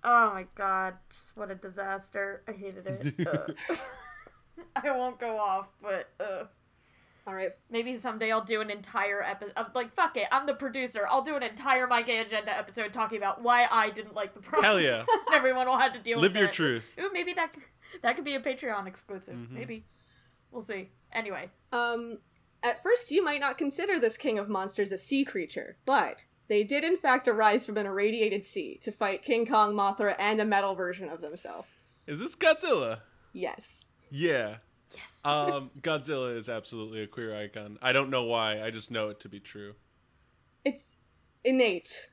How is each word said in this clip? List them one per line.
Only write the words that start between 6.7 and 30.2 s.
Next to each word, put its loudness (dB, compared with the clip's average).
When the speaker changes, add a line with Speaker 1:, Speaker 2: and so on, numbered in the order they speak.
Speaker 3:
All -8
right. -2
Speaker 1:
maybe -4
someday -2
I'll 2
do 0
an -6
entire -4
epi-, -6
uh, -4
like, -4
fuck 2
it, 0
I'm 2
the 0
producer. -4
I'll 6
do -2
an 0
entire 2
My 4
Gay 0
Agenda -2
episode -6
talking -2
about -2
why 6
I 4
didn't -10
like -4
The -18
Prom. 4
Speaker 2:
Hell 8
yeah. 4
Speaker 1:
<laughs> 2
Everyone 6
will 4
have 6
to -10
deal 0
Speaker 2:
Live 8
Speaker 1:
with 0
Speaker 2:
your 8
Speaker 1:
it. -4
Speaker 2:
truth. 0
Speaker 1:
Ooh, -2
maybe -2
that, -2
that 2
could -8
be -4
a 0
Patreon -4
exclusive. -14
Speaker 2:
Mm-hmm. -12
Speaker 1:
Maybe. -12
We'll -10
see. -10
Anyway. -6
Speaker 3:
Um, -2
at 0
first 2
you 4
might 0
not 0
consider 0
this 2
king 0
of -4
monsters -2
a -4
sea 0
creature, -8
but 2
they 4
did 2
in 4
fact 4
arise 6
from -4
an 0
irradiated 0
sea -6
to -6
fight -2
King 2
Kong, 4
Mothra, 2
and 2